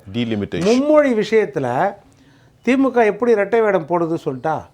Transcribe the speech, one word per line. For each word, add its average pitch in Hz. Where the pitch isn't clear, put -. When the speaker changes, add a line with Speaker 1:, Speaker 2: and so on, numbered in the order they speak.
Speaker 1:
Delimitation. 117
Speaker 2:
மும்மொழி 269
விஷயத்துல 185
திமுக 247
எப்படி 214
இரட்டை 214
வேடம் 190
போடுது 170
சொல்லிட்டா, 139